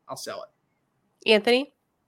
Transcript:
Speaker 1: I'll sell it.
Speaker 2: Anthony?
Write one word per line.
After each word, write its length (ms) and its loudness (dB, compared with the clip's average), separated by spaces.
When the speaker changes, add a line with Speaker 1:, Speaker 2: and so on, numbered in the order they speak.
Speaker 1:
I'll 80 -12
sell 260 -12
it. 60 -20
Speaker 2:
Anthony? 420 2